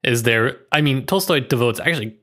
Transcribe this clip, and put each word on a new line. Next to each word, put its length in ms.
Is 220
there, 320
I 80
mean, 260
Tolstoy 320
devotes 400
actually 440